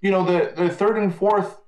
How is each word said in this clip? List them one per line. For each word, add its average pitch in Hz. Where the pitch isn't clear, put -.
you 196
know, 185
the, 175
the 170
third 214
and 202
fourth, 202